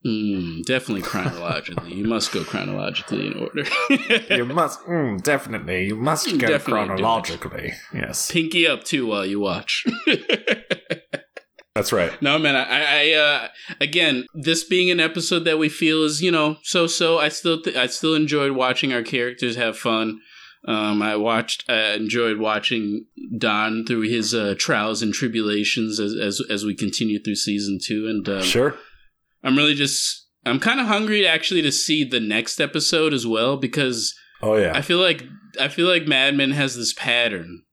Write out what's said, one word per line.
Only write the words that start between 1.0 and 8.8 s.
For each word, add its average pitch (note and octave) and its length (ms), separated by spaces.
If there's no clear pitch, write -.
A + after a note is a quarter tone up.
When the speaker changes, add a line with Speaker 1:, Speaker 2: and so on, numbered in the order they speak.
Speaker 1:
chronologically. E2+ 880
You G2 140
must A2+ 260
go F#2 100
chronologically G2 840
in - 120
order. - 260
<laughs> - 440
Speaker 2:
You A#2+ 120
must, D3+ 380
mm, C3 380
definitely. F#2+ 640
You G#2 100
must C#3+ 300
go E3 120
Speaker 1:
Definitely B2 180
do A#2+ 280
it. - 20
Speaker 2:
chronologically. F#2+ 880
Yes. - 360
Speaker 1:
Pinky E3 360
up, C#3+ 160